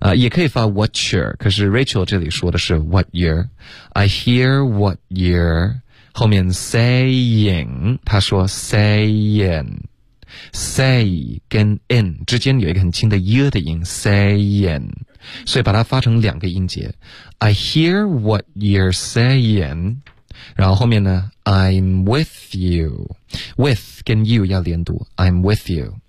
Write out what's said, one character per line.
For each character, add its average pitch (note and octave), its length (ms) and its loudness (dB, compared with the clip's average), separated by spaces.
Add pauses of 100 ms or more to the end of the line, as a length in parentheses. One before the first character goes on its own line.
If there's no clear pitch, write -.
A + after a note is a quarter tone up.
呃， - 160 2
也 B2+ 120 4
可 - 140 0
以 D#3+ 60 2
发 A#2 180 0
what G#2 260 0
year， B1 460 -4
可 G2+ 120 0
是 G2+ 200 0
Rachel A#2 340 0
这 G2 140 -2
里 D#2+ 120 -4
说 F2 200 -4
的 E2+ 80 0
是 E2+ 200 -2
what D#2+ 340 0
year。 E2+ 360 0 (440)
I G2+ 160 2
hear B2+ 560 2
what G#2 340 0 (100)
year， F2 720 0 (320)
后 A#2+ 140 -2
面 F#2+ 240 2
saying， A2+ 1500 0
他 G#2 160 0
说 F#2+ 280 0
sayin。 G#2 1160 0 (880)
Say G2+ 960 -2
跟 G#2 380 2
in F#2 400 0
之 A#2+ 140 -2
间 C3+ 180 0
有 F#2+ 100 0
一 D#2+ 40 0
个 F2+ 80 0
很 F2 100 2
轻 A2 180 -2
的 G#2 100 2
耶 A#2 320 2
的 A2 100 -2
音 E2 240 -6
，sayin， G2+ 1040 0 (560)
所 C3+ 140 -2
以 - 20 0
把 G2 100 0
它 A2 120 2
发 C3 160 -2
成 A#2 200 2
两 G#2+ 200 0
个 F#2 80 -6
音 F#2 180 -2
节。 G2 260 -8 (460)
I G#2+ 160 2
hear E3+ 540 0
what A2 360 0 (120)
you're G2 360 2
saying， G#2+ 1040 0 (580)
然 F#2+ 120 2
后 F#2+ 60 4
后 G#2 120 2
面 A2+ 160 2
呢 F#2+ 280 0 (140)
，I'm F#2+ 600 2
with B2+ 520 -2
you，with F2+ 1500 -4
跟 A2 220 0
you A2 200 2
要 F#2 140 0
连 E2+ 220 -4
读 - 240 -6 (100)
，I'm F2+ 240 2
with G2+ 300 0
you。 D2 240 -4 (140)